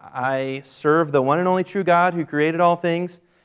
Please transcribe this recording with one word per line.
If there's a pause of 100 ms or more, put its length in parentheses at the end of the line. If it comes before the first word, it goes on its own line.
(140)
I
serve
the
one
and
only
true
God
who
created
all
things, (260)